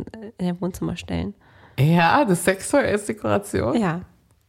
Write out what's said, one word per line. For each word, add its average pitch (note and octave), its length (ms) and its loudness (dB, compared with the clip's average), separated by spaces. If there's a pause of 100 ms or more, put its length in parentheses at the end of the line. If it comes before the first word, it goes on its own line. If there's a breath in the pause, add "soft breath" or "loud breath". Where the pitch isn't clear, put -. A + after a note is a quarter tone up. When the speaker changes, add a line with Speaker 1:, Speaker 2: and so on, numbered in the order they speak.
(380)
Speaker 1:
in F#3 80 -4
dein F3 160 -4
Wohnzimmer F3 340 -6
stellen. F3+ 380 -6 (460 soft breath)
Speaker 2:
Ja, E3+ 460 6
das F3+ 180 2
Sextoy G3 420 2
als G#3 220 -2
Dekoration? G#3 760 -2
Speaker 1:
Ja. F3 200 -2 (480)